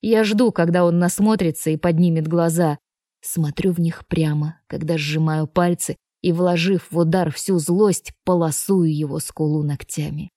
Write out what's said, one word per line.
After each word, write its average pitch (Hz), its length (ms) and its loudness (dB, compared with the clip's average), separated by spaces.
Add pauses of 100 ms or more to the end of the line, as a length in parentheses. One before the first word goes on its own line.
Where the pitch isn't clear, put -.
Я 220 240 2
жду, 214 260 2
когда 175 340 2
он 170 140 4
насмотрится 180 720 0
и 156 60 0
поднимет 165 500 2
глаза. 165 520 0 (440)
Смотрю 165 500 -2
в 170 60 -2
них 165 300 -2
прямо, 151 580 -2
когда 160 320 -4
сжимаю 156 480 -2
пальцы 175 500 -2 (260)
и, 175 100 2
вложив 175 580 0
в 165 80 -2
удар 170 340 2
всю 185 260 -2
злость, 180 540 0 (120)
полосую 170 720 0
его 151 260 -4
скулу 151 420 -2
ногтями. 151 760 -6